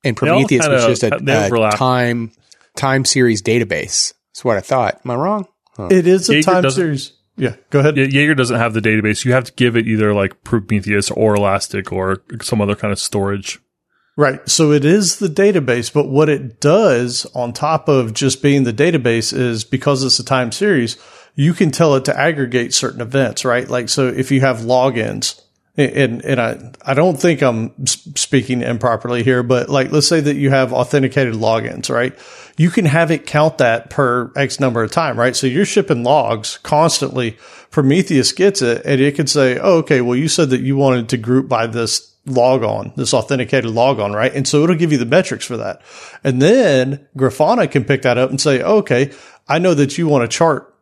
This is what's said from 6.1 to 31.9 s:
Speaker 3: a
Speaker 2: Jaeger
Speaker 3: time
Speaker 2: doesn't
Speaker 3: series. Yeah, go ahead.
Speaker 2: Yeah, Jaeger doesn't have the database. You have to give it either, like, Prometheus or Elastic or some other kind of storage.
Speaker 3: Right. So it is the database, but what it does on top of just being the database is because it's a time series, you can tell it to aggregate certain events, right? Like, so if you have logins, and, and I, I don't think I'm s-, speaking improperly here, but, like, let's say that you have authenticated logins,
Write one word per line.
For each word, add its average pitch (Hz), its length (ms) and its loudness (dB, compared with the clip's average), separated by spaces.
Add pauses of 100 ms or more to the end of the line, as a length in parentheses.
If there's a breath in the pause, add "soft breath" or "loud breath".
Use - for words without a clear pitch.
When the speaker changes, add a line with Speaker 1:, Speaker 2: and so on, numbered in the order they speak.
Speaker 3:
a 139 40 4
Speaker 2:
Jaeger 156 180 2
Speaker 3:
time 185 120 2
Speaker 2:
doesn't 135 180 0
Speaker 3:
series. 147 320 -4 (240)
Yeah, 123 180 -4 (140)
go 143 100 2
ahead. 143 160 2
Speaker 2:
Yeah, 135 100 2
Jaeger 143 300 2
doesn't 123 220 0
have 113 160 0
the 113 80 -2
database. 107 420 0
You 123 100 0
have 127 120 0
to - 80 -20
give 120 240 2
it 110 100 0
either, 107 260 0
like, 98 300 -2
Prometheus 104 680 -2
or 107 240 2
Elastic 98 580 -2
or 95 300 -4 (180)
some 107 200 -2
other 101 140 0
kind 104 160 -6
of 98 80 -4
storage. 98 600 -6 (580)
Speaker 3:
Right. 143 320 0
So 151 220 2
it 147 120 4
is 180 360 2
the 196 80 -2
database, 147 680 0
but 139 160 0
what 147 200 2
it 135 300 -4
does 143 760 2
on 120 180 -6
top 156 340 -2
of 127 260 0
just 131 280 -2
being 139 220 2
the 120 100 0
database 123 640 0
is 120 260 -2
because 135 400 -2
it's 131 140 0
a 120 80 -6
time 127 260 -2
series, 156 460 -2 (380 loud breath)
you 151 180 2
can 175 160 2
tell 151 240 2
it 135 120 0
to 147 140 -2
aggregate 131 540 -2
certain 120 280 -4
events, 123 440 -2
right? 123 240 -2
Like, 120 200 -4
so 131 180 0
if 127 240 -4
you 131 100 4
have 127 200 0
logins, 117 800 -2 (360)
and, 127 500 -2
and 123 160 -2
I, 117 300 -6 (120)
I 135 120 -2
don't 156 240 2
think 160 240 2
I'm 117 280 -2 (120)
s-, - 320 -6
speaking 123 480 -2
improperly 120 580 -2
here, 127 220 2
but, 120 260 0
like, 135 220 0
let's 147 160 2
say 165 140 2
that 143 140 -2
you 143 140 0
have 131 240 2
authenticated 131 640 0
logins, 113 580 -2